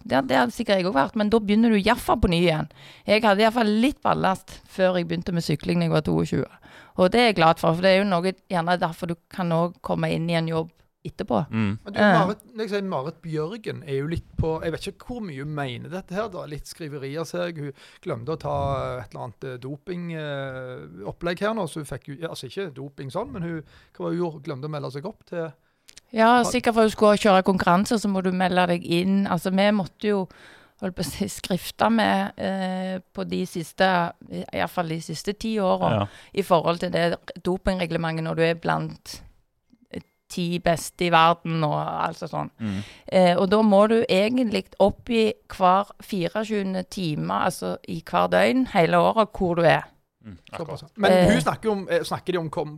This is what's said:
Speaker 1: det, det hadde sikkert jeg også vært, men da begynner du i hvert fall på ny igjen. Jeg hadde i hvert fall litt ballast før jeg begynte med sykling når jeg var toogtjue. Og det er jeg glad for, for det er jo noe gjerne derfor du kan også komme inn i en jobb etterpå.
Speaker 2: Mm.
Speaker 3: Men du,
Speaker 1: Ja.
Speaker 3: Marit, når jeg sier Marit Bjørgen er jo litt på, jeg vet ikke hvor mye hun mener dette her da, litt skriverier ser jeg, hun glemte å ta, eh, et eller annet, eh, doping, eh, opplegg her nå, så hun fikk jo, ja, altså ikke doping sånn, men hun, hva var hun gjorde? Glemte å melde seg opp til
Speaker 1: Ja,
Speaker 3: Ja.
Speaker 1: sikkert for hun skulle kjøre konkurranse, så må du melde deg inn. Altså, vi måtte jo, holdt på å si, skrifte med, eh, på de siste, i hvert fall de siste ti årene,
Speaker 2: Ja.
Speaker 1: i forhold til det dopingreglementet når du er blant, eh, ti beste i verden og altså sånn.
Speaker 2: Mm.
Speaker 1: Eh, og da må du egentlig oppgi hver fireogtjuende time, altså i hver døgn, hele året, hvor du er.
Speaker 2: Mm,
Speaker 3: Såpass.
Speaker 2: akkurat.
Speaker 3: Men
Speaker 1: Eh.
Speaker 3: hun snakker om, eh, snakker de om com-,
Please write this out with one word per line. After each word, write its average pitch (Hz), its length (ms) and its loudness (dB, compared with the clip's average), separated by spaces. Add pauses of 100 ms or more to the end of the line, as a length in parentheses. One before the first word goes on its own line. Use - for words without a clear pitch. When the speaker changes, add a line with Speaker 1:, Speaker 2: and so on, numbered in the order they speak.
Speaker 1:
det, 262 220 2
det 254 100 2
hadde 247 140 2
sikkert 208 260 -2
jeg 180 80 -2
også 196 80 -2
vært, 269 220 0
men 214 140 0
da 226 100 4
begynner 214 300 4
du 214 100 4
i 185 40 0
hvert 226 140 4
fall 330 200 0
på 220 120 2
ny 170 160 4
igjen. 156 240 0 (380)
Jeg 214 160 4
hadde 202 160 4
i 220 60 6
hvert 220 80 4
fall 240 120 2 (160)
litt 262 220 0
ballast 175 560 0 (100)
før 185 300 0
jeg 170 80 -2
begynte 170 260 -6
med 170 80 0
sykling 170 380 -2
når 170 80 2
jeg 160 40 0
var 156 100 4
toogtjue. 165 440 -2 (520)
Og 185 140 6
det 233 80 4
er 247 120 6
jeg 185 60 -4
glad 165 200 6
for, 165 160 2
for 170 80 -2
det 190 140 6
er 196 80 4
jo 208 80 0
noe 180 220 0 (140)
gjerne 175 300 0
derfor 170 300 -4
du 165 80 -4 (160)
kan 175 180 -4
også 170 320 -2
komme 165 320 -2
inn 165 160 -2
i 170 60 0
en 165 120 0
jobb 165 220 -4 (380)
etterpå. 113 420 -2
Speaker 2:
Mm. 110 360 -2
Speaker 3:
Men - 80 -14
du, - 80 -6
Speaker 1:
Ja. 185 240 6
Speaker 3:
Marit, 208 160 -4 (120)
når 220 60 -10
jeg 220 120 -6
sier 202 120 -4
Marit 165 380 -6
Bjørgen 160 680 -8
er 139 140 -4
jo 143 60 -6
litt 139 280 -8
på, 160 260 -2
jeg 170 120 -4
vet - 140 -10
ikke - 200 -14
hvor 247 160 -10
mye 151 160 -10
hun 151 160 -8
mener 123 340 -8
dette 180 240 -12
her 214 140 -4
da, 175 180 -12
litt 147 220 -14
skriverier 143 580 -10
ser 175 220 -6
jeg, 170 80 -10
hun 143 160 -8 (320)
glemte 143 320 -6
å - 20 -8
ta, 139 600 -4
eh, 123 80 -10
et - 80 -20
eller 135 100 -12
annet, 120 240 -14
eh, 127 100 -10
doping, 170 540 -10
eh, 147 960 -10
opplegg 175 320 -6
her 208 160 -2
nå, 208 140 -4
så - 100 -14
hun 147 60 -10
fikk - 240 -12
jo, 139 100 -12
ja, 160 80 -8
altså 156 240 -12
ikke 185 240 -8
doping 139 340 -12
sånn, 226 220 -6
men 214 120 -8
hun, 165 200 -8 (320)
hva 185 80 -10
var 170 80 -4
hun 170 80 -2
gjorde? 156 240 -6
Glemte 143 240 -8
å - 80 -8
melde 139 160 -8
seg 135 140 -10
opp - 200 -14
til 165 260 -8 (600)
Speaker 1:
Ja, 233 300 6
Speaker 3:
Ja. - 20 2
Speaker 1:
sikkert 233 300 2
for 226 80 4
hun 220 80 6
skulle 208 280 6
kjøre 190 260 6
konkurranse, 190 540 4
så 202 120 -2
må 190 140 0
du 185 80 0
melde 180 360 2
deg 175 160 0
inn. 190 440 2
Altså, 185 240 0
vi 196 200 4
måtte 208 380 -2
jo, 196 180 0 (540)
holdt 185 140 -6
på 185 80 -6
å - 20 -2
si, - 220 -4
skrifte - 640 -2
med, 196 460 2
eh, 185 600 -4 (140)
på 185 160 -8
de 185 160 -2
siste, 180 640 0 (180)
i 180 220 -10
hvert 175 180 -2
fall 175 200 -4
de 165 100 -4
siste 165 380 -8
ti 220 200 -4
årene, 185 440 0
Speaker 2:
Ja. 101 60 -2 (260)
Speaker 1:
i 196 80 0
forhold 170 380 2
til 180 120 -4
det 170 240 0 (280)
dopingreglementet 165 840 -2
når 165 100 -4
du 160 80 -2
er 165 120 2
blant, 160 640 -4 (720)
eh, - 60 -10 (300)
ti 175 300 -4
beste 170 460 -2
i 175 40 0
verden 165 540 4
og 151 140 0
altså 160 520 -6
sånn. 151 200 -6 (100)
Speaker 2:
Mm. 101 200 -4 (280)
Speaker 1:
Eh, 180 300 4
og 190 120 2
da 208 120 4
må 208 280 6
du 226 200 2
egentlig 208 560 0 (140)
oppgi 214 540 2 (140)
hver 185 440 2 (100)
fireogtjuende 190 880 -4
time, 160 440 -4
altså 185 440 -2 (100)
i 165 140 -8
hver 180 280 0
døgn, 226 440 2
hele 170 240 4
året, 202 360 2
hvor 175 220 0
du 170 80 2
er. 151 200 4 (420)
Speaker 2:
Mm, 98 120 -16 (140)
Speaker 3:
Såpass. - 320 -12
Speaker 2:
akkurat. - 140 -20
Speaker 3:
Men 196 140 4
Speaker 1:
Eh. 185 200 6
Speaker 3:
hun 240 100 4
snakker 214 300 -2
om, 196 180 -4
eh, 170 140 2
snakker - 300 -6
de 180 60 -2
om 160 100 -6
com-, 151 280 -8